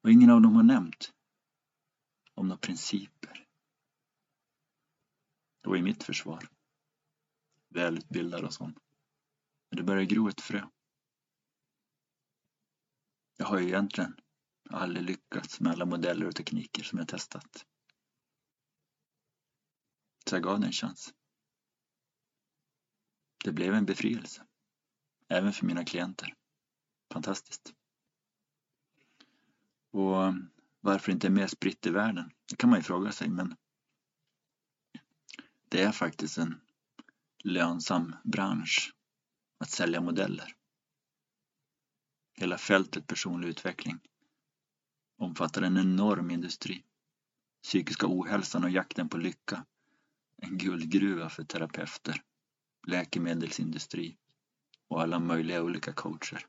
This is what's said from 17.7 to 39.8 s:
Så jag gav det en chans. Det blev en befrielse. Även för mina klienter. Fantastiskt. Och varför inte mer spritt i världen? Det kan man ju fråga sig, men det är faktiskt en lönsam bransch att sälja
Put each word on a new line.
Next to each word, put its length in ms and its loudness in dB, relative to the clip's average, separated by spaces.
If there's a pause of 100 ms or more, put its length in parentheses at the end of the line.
Så 100 -2
jag 60 0
gav 180 0
det 60 0
en 60 -4
chans. 420 -8 (2250)
Det 80 -2
blev 220 0
en 120 2
befrielse. 600 -4 (840)
Även 240 0
för 140 -4
mina 180 -2
klienter. 500 -8 (760)
Fantastiskt. 640 -10 (2250)
Och 440 2 (460)
varför 320 0
inte 180 2
mer 160 4
spritt 400 -4
i 40 2
världen? 400 -2 (160)
Det 100 -10
kan 140 6
man 80 8
ju 40 0
fråga 300 -2
sig, 160 -6
men 280 -4 (2000)
det 140 0
är 100 2
faktiskt 460 -4
en 220 -4 (840)
lönsam 800 -2
bransch 720 -2 (640)
att 120 -12
sälja 300 -2